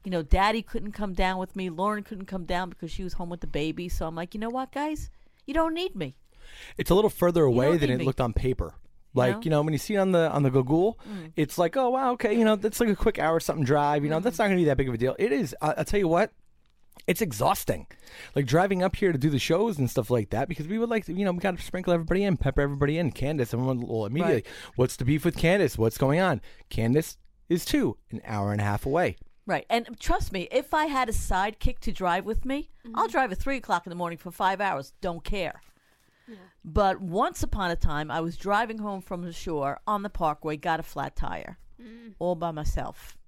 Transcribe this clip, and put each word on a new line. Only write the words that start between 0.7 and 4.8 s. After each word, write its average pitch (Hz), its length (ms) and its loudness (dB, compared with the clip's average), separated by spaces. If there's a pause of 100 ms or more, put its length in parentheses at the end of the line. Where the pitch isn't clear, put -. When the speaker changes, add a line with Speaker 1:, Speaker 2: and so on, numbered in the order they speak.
Speaker 1:
come 190 220 -6
down 185 260 0
with 185 160 -8
me. 185 140 -4
Lauren 202 340 -2
couldn't 196 240 -12
come 185 180 -8
down 180 240 -4
because 170 220 -12
she 190 120 -6
was 175 100 -6
home 175 160 -4
with 175 120 -10
the 160 60 -6
baby." 160 420 -4
So 165 180 -2
I'm 165 80 -8
like, 175 200 -8
"You 208 40 -8
know 226 120 -4
what, 262 200 -6
guys? 294 380 -6 (380)